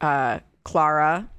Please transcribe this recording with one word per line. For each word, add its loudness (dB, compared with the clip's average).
uh, 0
Clara, 0